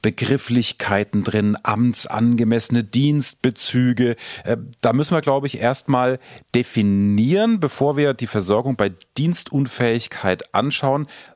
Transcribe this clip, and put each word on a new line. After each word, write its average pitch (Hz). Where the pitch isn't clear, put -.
Begrifflichkeiten 110
drin, 104
amtsangemessene 117
Dienstbezüge. 127
Äh, 117
da 113
müssen 147
wir, 156
glaub 139
ich, -
erst 123
mal 127
definieren, 113
bevor 143
wir 143
die 120
Versorgung 107
bei 98
Dienstunfähigkeit 123
anschauen, 139